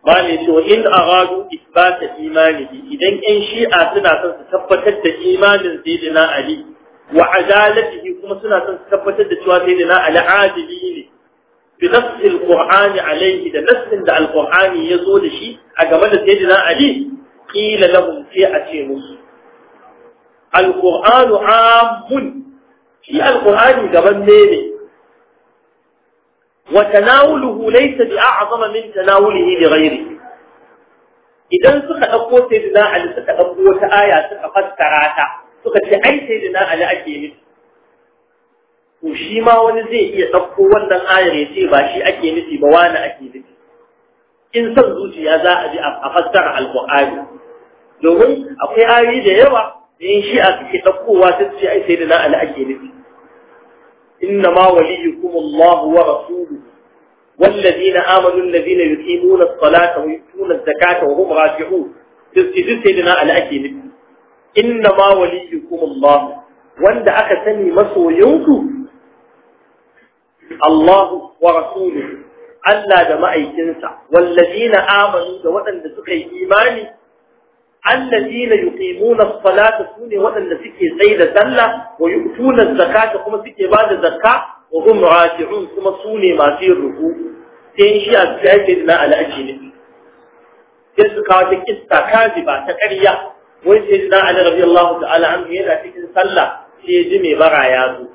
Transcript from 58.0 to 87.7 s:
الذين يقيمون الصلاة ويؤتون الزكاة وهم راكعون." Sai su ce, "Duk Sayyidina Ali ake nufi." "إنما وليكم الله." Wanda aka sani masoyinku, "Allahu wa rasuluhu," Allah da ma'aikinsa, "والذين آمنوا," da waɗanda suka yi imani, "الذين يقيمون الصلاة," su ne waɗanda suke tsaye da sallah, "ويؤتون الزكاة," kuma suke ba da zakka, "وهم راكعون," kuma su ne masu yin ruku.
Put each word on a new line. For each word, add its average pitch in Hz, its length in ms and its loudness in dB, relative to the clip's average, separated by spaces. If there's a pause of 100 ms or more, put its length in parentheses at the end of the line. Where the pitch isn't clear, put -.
الذين 175 380 -2
يقيمون 175 640 0
الصلاة 170 580 2
ويؤتون 160 520 -10
الزكاة 156 520 -2
وهم 160 300 0
راكعون." 156 540 -2 (480)
Sai 185 80 4
su - 100 -2
ce, 185 100 -2
"Duk 233 160 -4
Sayyidina 175 320 0
Ali 160 200 0
ake 147 280 -2
nufi." - 320 -12 (640)
"إنما 208 540 2
وليكم 175 720 -2
الله." 143 420 2 (560)
Wanda 208 340 2
aka 208 320 0
sani 208 280 -2
masoyinku, 202 840 2 (2000)
"Allahu 175 720 2
wa 170 160 2
rasuluhu," 165 720 -6 (360)
Allah 202 440 0
da 156 140 -2
ma'aikinsa, 160 720 -6 (180)
"والذين 175 680 2
آمنوا," 185 680 0
da 165 60 -2
waɗanda 180 420 -6
suka 190 220 -14
yi 160 100 -6 (160)
imani, 214 480 -2 (960)
"الذين 240 720 -4
يقيمون 190 680 -2
الصلاة," 202 560 0 (120)
su 240 160 -20
ne 214 120 -6
waɗanda 190 400 -4
suke - 300 -6
tsaye 196 300 2
da 170 120 4
sallah, 220 400 2 (260)
"ويؤتون 233 640 -2
الزكاة," 214 640 2
kuma 214 180 -8
suke - 280 -6
ba 214 180 2
da 208 120 -2
zakka, 165 360 0 (340)
"وهم 208 320 2
راكعون," 170 680 2
kuma 190 300 -4
su 214 200 -8
ne 180 160 2
masu 147 300 0
yin 185 100 2
ruku. 151 360 -4 (680)